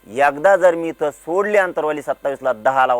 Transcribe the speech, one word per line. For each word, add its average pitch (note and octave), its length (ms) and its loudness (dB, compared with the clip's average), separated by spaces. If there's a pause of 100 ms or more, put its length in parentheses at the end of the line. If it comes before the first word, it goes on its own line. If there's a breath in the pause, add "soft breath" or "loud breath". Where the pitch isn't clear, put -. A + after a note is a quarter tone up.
एकदा C#3+ 500 2
जर F3 180 4
मी E3 140 -4
इथं D#3 240 -4
सोडली G3+ 440 -2
अंतरवाली D#3 440 -2
सत्तावीसला C3 520 -4
दहाला, B2+ 460 2